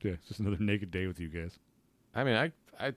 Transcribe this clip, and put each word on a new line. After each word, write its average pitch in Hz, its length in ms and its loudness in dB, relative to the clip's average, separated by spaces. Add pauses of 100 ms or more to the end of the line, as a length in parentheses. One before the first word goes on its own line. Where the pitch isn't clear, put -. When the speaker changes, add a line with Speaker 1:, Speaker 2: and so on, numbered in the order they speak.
Speaker 1:
Yeah, 101 80 2
it's - 160 -8
just - 120 -8
another 101 200 0
naked 101 320 2
day 92 160 -2
with 90 120 -6
you 82 100 -4
guys. 82 280 -8 (560)
Speaker 2:
I 120 100 0
mean, 127 120 4
I, 151 160 4 (280)
I, 135 180 -2